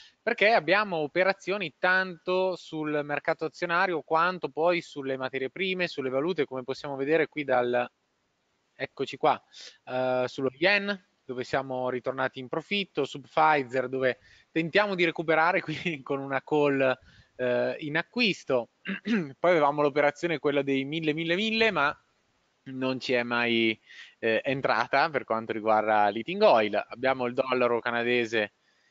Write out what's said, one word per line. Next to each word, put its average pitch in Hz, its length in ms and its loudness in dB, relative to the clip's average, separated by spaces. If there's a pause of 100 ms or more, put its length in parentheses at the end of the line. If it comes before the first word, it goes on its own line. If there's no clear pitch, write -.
(200)
perché 220 300 2
abbiamo 190 460 2
operazioni 180 840 -2
tanto 185 760 0
sul 151 480 -4
mercato 147 400 -2
azionario 175 560 -2
quanto 165 480 0
poi 170 320 0
sulle 135 340 -6
materie 131 340 -4
prime, 185 380 -4
sulle 131 220 -6
valute, 147 360 0
come 131 180 -10
possiamo 135 340 -8
vedere 147 300 2
qui 151 180 -8
dal... 123 440 2 (880)
Eccoci 135 400 -6
qua, 131 260 0 (440)
eh, 127 420 0
sullo 131 240 -4
yen, 196 560 -2 (160)
dove 123 220 -8
siamo 131 440 -4
ritornati 131 500 -4
in 127 100 -12
profitto, 165 560 -4
su 143 160 -12
Pfizer, 131 680 2
dove 131 320 -2 (320)
tentiamo 190 440 2
di 175 100 2
recuperare 160 560 2
qui 156 140 -8
<laughs> 143 280 -6
con 139 160 -4
una 139 240 -4
call, 139 520 2 (420)
eh, 123 420 0
in 151 180 -4
acquisto. 170 720 -2 (120)
<clears throat> - 0 -
Poi 180 680 -2
avevamo 147 300 4
l'operazione, 147 580 2
quella 143 220 0
dei 139 220 0
mille, 151 300 -2
mille, 165 220 -2
mille, 220 360 0
ma 151 260 0 (680)
non 131 320 -4
ci 127 140 -2
è 120 80 2
mai, 117 580 2 (380)
eh, 110 260 0
entrata 135 680 0
per 123 120 -2
quanto 113 280 -4
riguarda 107 580 2
l'heating 135 320 -4
oil. 110 460 4
Abbiamo 127 400 -2
il 123 80 -4
dollaro 127 440 0
canadese 117 760 0 (380)